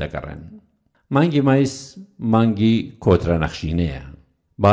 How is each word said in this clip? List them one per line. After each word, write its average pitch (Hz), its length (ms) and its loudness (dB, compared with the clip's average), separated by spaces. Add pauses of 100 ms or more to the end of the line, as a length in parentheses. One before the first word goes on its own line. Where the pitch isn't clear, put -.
دەگەڕێن. 76 420 -10 (680)
مانگی 143 380 2
مایس 135 260 2 (580)
مانگی 113 420 2 (300)
کۆترە 85 400 2
نەخشینەیە. 78 600 -4 (580)
با 101 100 4